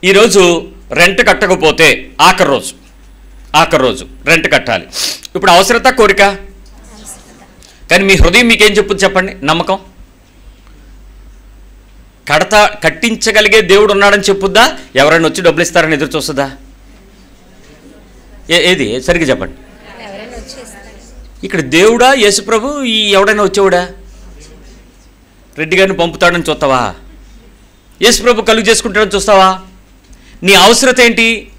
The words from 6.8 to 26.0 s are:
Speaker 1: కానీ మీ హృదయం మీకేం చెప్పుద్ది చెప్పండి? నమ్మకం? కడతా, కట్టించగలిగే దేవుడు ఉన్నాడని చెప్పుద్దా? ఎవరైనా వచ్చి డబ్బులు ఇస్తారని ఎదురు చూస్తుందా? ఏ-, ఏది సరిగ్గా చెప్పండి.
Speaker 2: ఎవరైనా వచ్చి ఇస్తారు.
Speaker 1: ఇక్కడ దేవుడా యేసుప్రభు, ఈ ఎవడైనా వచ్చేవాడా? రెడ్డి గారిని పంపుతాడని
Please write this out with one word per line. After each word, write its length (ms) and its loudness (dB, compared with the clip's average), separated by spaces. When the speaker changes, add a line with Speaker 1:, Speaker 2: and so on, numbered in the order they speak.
Speaker 1:
కానీ 120 2
మీ 120 2
హృదయం 320 4
మీకేం 240 2
చెప్పుద్ది 320 -2
చెప్పండి? 420 -2
నమ్మకం? 340 -2
కడతా, 360 2
కట్టించగలిగే 760 0
దేవుడు 300 2
ఉన్నాడని 300 2
చెప్పుద్దా? 520 0
ఎవరైనా 340 2
వచ్చి 120 -8
డబ్బులు 220 0
ఇస్తారని 300 0
ఎదురు 240 -4
చూస్తుందా? 340 -6
ఏ-, 220 0
ఏది 300 -4
సరిగ్గా 280 -4
చెప్పండి. 240 -4
Speaker 2:
ఎవరైనా 280 -18
వచ్చి 320 -18
ఇస్తారు. 840 -20
Speaker 1:
ఇక్కడ 140 -6
దేవుడా 540 2
యేసుప్రభు, 680 -2
ఈ 280 -2
ఎవడైనా 320 2
వచ్చేవాడా? 460 0
రెడ్డి 200 -4
గారిని 200 0
పంపుతాడని 520 -2